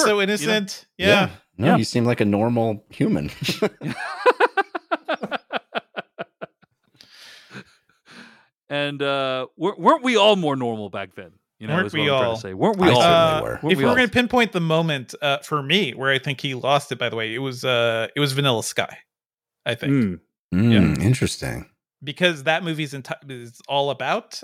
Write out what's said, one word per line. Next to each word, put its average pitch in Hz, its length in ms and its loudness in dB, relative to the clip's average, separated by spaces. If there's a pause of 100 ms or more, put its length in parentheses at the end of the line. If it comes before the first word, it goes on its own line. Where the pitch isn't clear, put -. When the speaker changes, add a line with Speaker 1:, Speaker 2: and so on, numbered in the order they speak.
Speaker 1:
you 214 80 4
know? 202 80 0
Speaker 2:
innocent. 196 640 -2 (100)
Speaker 3:
Yeah. 180 120 -2
Speaker 2:
Yeah. 202 220 4 (280)
Speaker 3:
No, 110 80 2
Speaker 1:
Yeah. 180 120 6
Speaker 3:
you - 60 2
seem 120 200 0
like 120 160 0
a 110 40 4
normal 110 640 0
human. 139 440 -2
<laughs> - 60 -18 (200)
Speaker 1:
<laughs> - 60 2 (4000)
And, 143 320 -4
uh, 135 460 -2 (100)
wer-, 190 220 -4
weren't 247 240 4
we 254 140 0
all 202 200 6
more 151 200 0
normal 113 340 -4
back 98 240 -10
then? 90 160 -16 (280)
You 110 100 -10
know, 147 60 -2
Speaker 2:
Weren't 185 120 0
Speaker 1:
is - 80 -8
what 156 60 -2
Speaker 2:
we 147 100 0
Speaker 1:
I'm 135 80 2
trying 123 120 0
Speaker 2:
all? 113 40 -2
Speaker 1:
to 113 60 -8
say. 98 140 -10
Weren't 190 240 0
we 185 100 4
Speaker 3:
I - 20 8
Speaker 1:
all? 123 100 6
Speaker 3:
certainly 170 160 6
Speaker 2:
Uh, 160 260 4
Speaker 3:
were. 113 60 -6 (140)
Speaker 1:
Weren't 151 100 2
Speaker 2:
if 185 60 4
Speaker 1:
we 135 60 2
Speaker 2:
we're 247 60 4
Speaker 1:
all? 247 60 2
Speaker 2:
gonna 247 120 4
pinpoint 240 440 2
the 180 80 0
moment, 160 640 0
uh, 143 160 0
for 147 240 -4
me, 147 320 -4
where 131 160 -4
I 135 80 0
think 135 220 -6
he 135 140 -6
lost 135 380 -2
it, 117 60 -8
by 123 100 -4
the 110 80 -6
way, 110 180 -6
it 120 40 -8
was, 131 260 -8
uh, 117 500 0
it 143 60 -2
was 143 120 2
Vanilla 131 300 4
Sky, - 360 -4 (640)
I 120 100 -2
think. 139 180 -2
Speaker 1:
Mm. 104 280 0 (340)
Speaker 3:
Mm, 113 180 4 (260)
Speaker 2:
Yeah. 80 60 -2
Speaker 3:
interesting. - 640 -2 (340)
Speaker 2:
Because 147 400 -2
that 160 180 0
movie's 156 300 -6
enti-, 139 380 -12
is 120 280 -16 (100)
all 143 220 -2
about, 143 540 -6